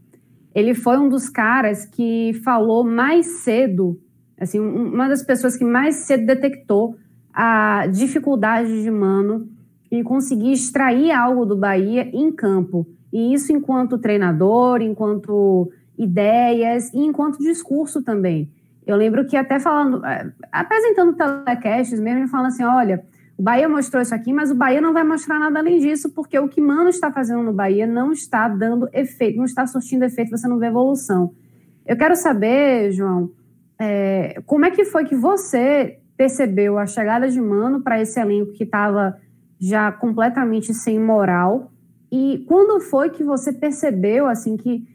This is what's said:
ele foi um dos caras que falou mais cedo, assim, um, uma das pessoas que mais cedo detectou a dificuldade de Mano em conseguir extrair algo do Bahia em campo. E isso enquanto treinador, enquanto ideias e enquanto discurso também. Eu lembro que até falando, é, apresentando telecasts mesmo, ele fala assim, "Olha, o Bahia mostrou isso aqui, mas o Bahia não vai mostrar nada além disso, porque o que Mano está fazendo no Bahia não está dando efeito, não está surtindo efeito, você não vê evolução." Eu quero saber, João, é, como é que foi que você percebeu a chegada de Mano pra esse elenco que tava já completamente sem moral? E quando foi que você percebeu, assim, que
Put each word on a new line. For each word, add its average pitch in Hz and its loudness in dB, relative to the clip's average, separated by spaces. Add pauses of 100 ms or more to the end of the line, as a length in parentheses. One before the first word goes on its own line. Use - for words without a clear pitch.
(540)
ele 226 2
foi 247 2
um 277 4
dos 262 -2
caras 220 0
que 226 -2
falou 226 2
mais 262 2 (160)
cedo, 190 0 (400)
assim, 185 -4
um, 214 -2
uma 254 0
das 277 0
pessoas 247 0
que 247 0
mais 269 2 (100)
cedo 226 0
detectou 254 0 (380)
a 214 2
dificuldade 226 0
de 226 -2
Mano 202 0 (420)
em 233 -2
conseguir 254 -2
extrair 269 2
algo 247 2
do 202 0
Bahia 202 0
em 302 0
campo. 190 -2 (260)
E 233 0
isso 285 -2
enquanto 254 0
treinador, 208 2
enquanto 208 0 (260)
ideias 233 0
e 254 -4
enquanto 294 -2
discurso 294 -4
também. 180 -2 (340)
Eu 208 0
lembro 226 2
que 277 -2
até 269 0
falando, 294 0
é, - -6 (200)
apresentando 381 2
telecasts 247 -2
mesmo, 240 -2
ele 262 -2
fala 254 -2
assim, 247 -4
"Olha, 233 2 (340)
o 190 -4
Bahia 254 2
mostrou 277 0
isso 233 -2
aqui, 233 -4
mas 294 0
o 277 0
Bahia 269 2
não 330 2
vai 330 2
mostrar 311 -2
nada 302 0
além 339 2
disso, 294 -2
porque - -6
o 285 -2
que 277 -4
Mano 302 4
está 320 -2
fazendo 240 -2
no 220 -2
Bahia 202 0
não 247 0
está 233 -2
dando 233 -2
efeito, 233 -2
não 254 0
está 254 -2
surtindo 254 -2
efeito, 240 -4
você 233 -6
não 240 0
vê 233 0
evolução." 233 0 (520)
Eu 240 0
quero 320 4
saber, 247 2
João, 185 0 (480)
é, 196 -2
como 302 4
é 359 4
que 392 4
foi 320 0
que 277 -2
você 277 0 (180)
percebeu 208 2
a 202 0
chegada 226 -2
de 254 0
Mano 226 0
pra 226 0
esse 220 -4
elenco 202 0
que 214 -6
tava 202 0 (420)
já 208 0
completamente 226 -2
sem 220 -2
moral? 202 2 (400)
E 262 -2
quando 403 4
foi 285 0
que 311 -6
você 285 -2
percebeu, 269 0
assim, 220 -4
que 233 -6